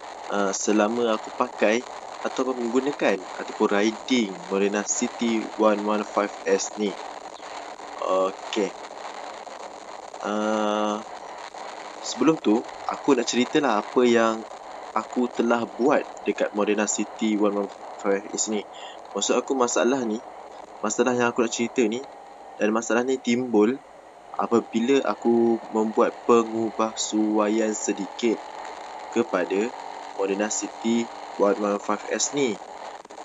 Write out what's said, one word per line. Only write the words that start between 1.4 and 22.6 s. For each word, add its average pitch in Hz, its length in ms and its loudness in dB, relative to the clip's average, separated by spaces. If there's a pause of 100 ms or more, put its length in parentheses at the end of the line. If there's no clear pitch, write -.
ataupun 123 400 -2
menggunakan 127 560 2 (240)
ataupun 104 320 2
riding 107 560 2 (240)
Modena 101 320 2
City 117 560 0 (160)
one 107 240 4
one 104 240 0
five 104 240 0 (160)
S 98 320 2
ni. 104 160 0 (1120)
Okey. - 640 0 (1500)
Ah, 107 800 0 (1040)
sebelum 147 320 2
tu, 113 240 4 (240)
aku 131 320 2
nak 117 80 0
ceritalah 123 560 2
apa - 240 2
yang 113 400 4 (480)
aku 117 320 0
telah 117 400 2
buat 120 400 4 (160)
dekat - 320 0
Modena 107 320 2
City 107 480 0
one 101 320 2
one 98 60 -10 (260)
five 98 320 -2
S - 240 -2
ni. - 80 -2 (560)
Maksud 127 240 2
aku 135 160 -2
masalah 123 480 2
ni, 107 160 -2 (640)
masalah 123 320 2
yang 120 160 2
aku - 80 2
nak 117 80 2
cerita 117 320 0
ni, 110 160 2 (600)
dan 107 160 2